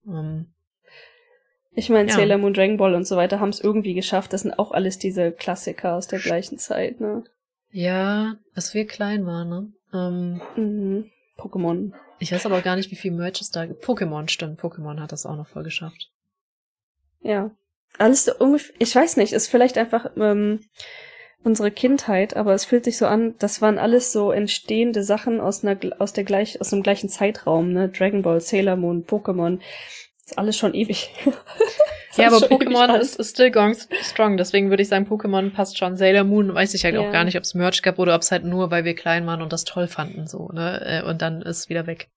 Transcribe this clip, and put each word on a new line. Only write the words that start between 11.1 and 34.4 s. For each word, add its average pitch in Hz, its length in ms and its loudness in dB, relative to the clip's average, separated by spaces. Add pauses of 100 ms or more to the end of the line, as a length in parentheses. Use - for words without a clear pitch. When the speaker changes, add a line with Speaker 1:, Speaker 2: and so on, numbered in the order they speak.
Speaker 2:
Pokémon. 180 540 -4 (280)
Speaker 1:
ich 165 120 -8
weiß 180 140 -4
aber 190 160 0
gar 185 140 -2
nicht, 190 160 -4
wie 190 40 -14
viel 185 160 -6
Merch 175 300 -6
es - 80 -10
da 165 160 -6
gibt. - 180 -14
Pokémon, 160 460 -4
stimmt, 160 300 -6
Pokémon 151 400 -10
hat 151 120 -12
das 151 140 -10
auch 151 100 -8
noch 151 120 -12
voll 156 160 -14
geschafft. 160 460 -12 (1120)
Speaker 2:
Ja. 208 300 -2 (460)
Alles 247 280 4
so - 80 0
ungef-, 277 460 2
ich 233 160 2
weiß 320 220 4
nicht, 220 160 2
ist - 160 0
vielleicht 247 280 4
einfach, 233 400 -2
ähm, 208 440 2 (840)
unsere 214 280 2
Kindheit, 220 640 0
aber 208 180 2
es 202 120 0
fühlt 240 200 2
sich 233 120 0
so 220 100 2
an, 226 320 2
das 208 220 -2
waren 214 180 4
alles 247 320 4
so 208 200 2
entstehende 214 720 0
Sachen 220 380 0
aus 196 220 -4
einer 202 120 2
gl-, 190 240 -6
aus 202 140 -2
der 208 100 -2
gleich-, 196 380 -2
aus 196 80 -4
dem 196 140 0
gleichen 202 260 0
Zeitraum, 180 640 0
ne? 185 160 0
Dragon 190 320 0
Ball, 170 200 2
Sailor 190 360 0
Moon, 175 280 -2
Pokémon. 185 540 -2 (680)
Ist - 120 -12
alles 214 200 -2
schon 208 180 0
ewig. 208 340 -4 (160)
<laughs> - 0 - (840)
Ist - 100 -8
Speaker 1:
Ja, 226 80 8
Speaker 2:
alles 226 160 8
Speaker 1:
aber 262 40 4
Speaker 2:
schon 262 140 6
ewig 247 160 2
Speaker 1:
Pokémon 247 120 6
Speaker 2:
alt. 226 120 6
Speaker 1:
ist, 269 180 -2
ist 226 120 -4
still 254 200 6
going 214 200 6
s-, - 180 -6 (140)
strong, 208 340 2
deswegen 196 320 2